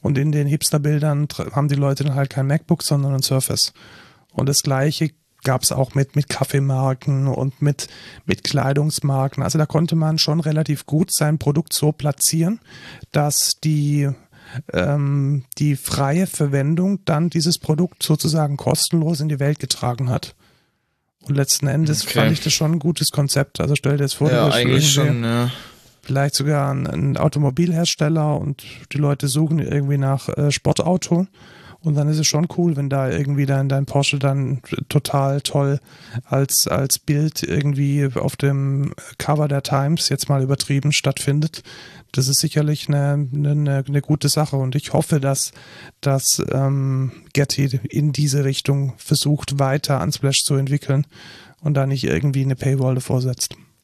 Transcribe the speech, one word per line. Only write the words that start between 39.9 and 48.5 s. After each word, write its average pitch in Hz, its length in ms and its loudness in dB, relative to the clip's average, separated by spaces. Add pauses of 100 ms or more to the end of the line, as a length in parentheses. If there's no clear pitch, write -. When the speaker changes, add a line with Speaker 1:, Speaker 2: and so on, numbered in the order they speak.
Speaker 1:
jetzt - 180 -4
mal 139 140 2
übertrieben, 139 500 0
stattfindet. 143 720 -2 (520)
Das 131 140 0
ist 139 120 0
sicherlich 151 500 0
eine, 143 440 2
eine, 147 180 0
eine, 143 360 0
eine 143 140 0
gute 147 260 0
Sache. 151 300 0
Und 131 180 -2
ich - 160 -4
hoffe, 151 280 2
dass, 135 320 -2 (500)
dass, 135 500 0
ähm, 135 600 0 (220)
Getty 139 460 0 (100)
in 147 220 0
diese 143 320 0
Richtung 139 540 0